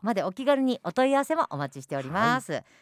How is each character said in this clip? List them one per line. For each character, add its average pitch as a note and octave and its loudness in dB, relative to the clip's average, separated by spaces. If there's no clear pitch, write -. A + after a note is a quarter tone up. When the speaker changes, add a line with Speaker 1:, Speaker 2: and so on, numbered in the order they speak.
Speaker 1:
ま A3 0
で F#3 0
お F#3 -2
気 B3+ -10
軽 C#4 4
に B3+ 2
お F3 -2
問 B3+ 2
い C#4 4
合 C#4 4
わ C#4 0
せ D#4+ -2
も E4 0
お D3 -8
待 C#3 -6
ち - -18
し - -18
て C#3+ -4
お C#3 -2
り C3 -8
ま A3+ 2
す。 F3 -8
Speaker 2:
は C3+ -2
い。 - -10